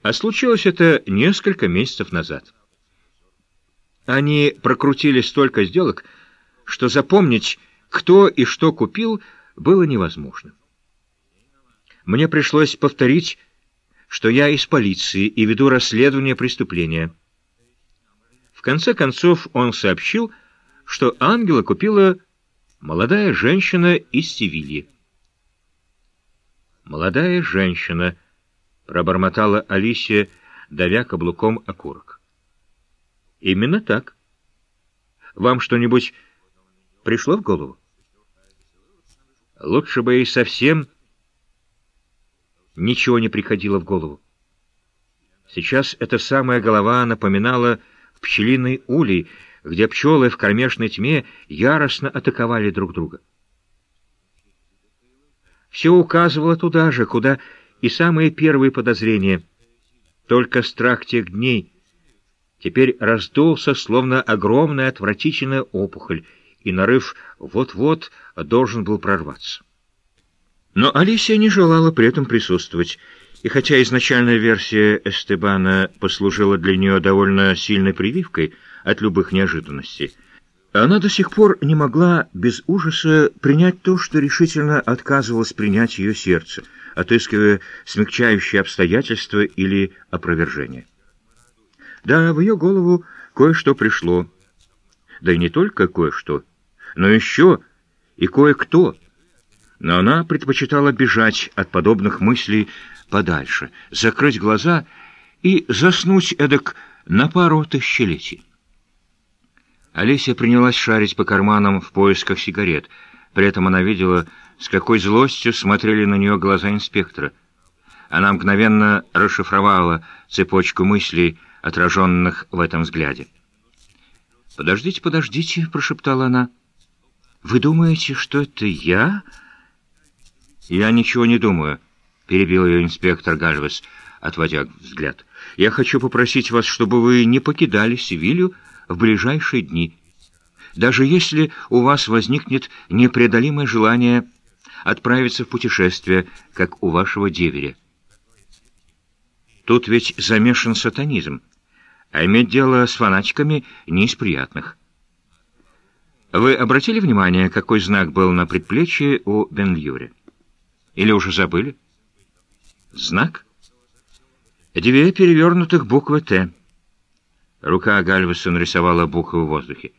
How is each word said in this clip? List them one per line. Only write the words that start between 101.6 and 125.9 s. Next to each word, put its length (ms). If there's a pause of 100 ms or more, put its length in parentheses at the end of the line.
подобных 520
мыслей 480 (440)
подальше, 560 (220)
закрыть 480
глаза 480 (560)
и 240
заснуть 720
эдак 360 (300)
на 220
пару 360
тысячелетий. 800 (1500)
Олеся 400
принялась 400
шарить 420
по 80
карманам 560
в 120
поисках 480
сигарет. 500 (460)
При 100
этом 220
она 160
видела, 420 (320)
с 100
какой 300
злостью 560
смотрели 520
на 100
неё 240
глаза 320
инспектора. 640 (760)
Она 240
мгновенно 720 (100)
расшифровала 920 (240)
цепочку 560
мыслей, 540 (240)
отражённых 880
в 100
этом 220
взгляде. 460 (1300)
"Подождите, 440
подождите", 680
прошептала 540